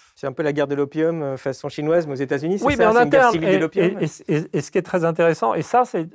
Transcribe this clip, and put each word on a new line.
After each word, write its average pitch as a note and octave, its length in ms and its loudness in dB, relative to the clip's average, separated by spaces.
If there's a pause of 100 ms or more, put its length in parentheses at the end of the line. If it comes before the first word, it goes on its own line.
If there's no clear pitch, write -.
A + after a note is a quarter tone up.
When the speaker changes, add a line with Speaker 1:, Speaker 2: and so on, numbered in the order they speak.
(140)
Speaker 1:
C'est - 120 -10
un C3+ 60 -6
peu D3 100 -6
la D3 120 0
guerre D3 120 0
de C#3+ 80 -4
l'opium, D#3 480 -2
euh, C#3 140 -6
façon C3+ 320 -8
chinoise, D#3 380 0
mais C#3 80 -8
aux - 20 -6
États-Unis, C#3+ 420 -2
c'est A#3 60 -4
Speaker 2:
Oui, C#4 120 0
Speaker 1:
ça, - 20 0
Speaker 2:
mais A#3 80 4
en G#3+ 80 4
Speaker 1:
c'est A#3+ 80 6
une A3+ 80 2
guerre C4 160 6
Speaker 2:
interne. A#3 60 4
Speaker 1:
civile E3 180 0
Speaker 2:
Et, F#3+ 60 4
Speaker 1:
de - 40 2
l'opium. F3+ 400 0
Speaker 2:
et, G3 40 -2
et, D#3 320 -4
et, D3+ 200 -4
et D3 60 -2
ce - 80 -16
qui - 80 -2
est F3+ 40 2
très F3 220 -2
intéressant, E3 480 2
et F3 80 -2
ça, B3 240 2
c'est, F3 300 -6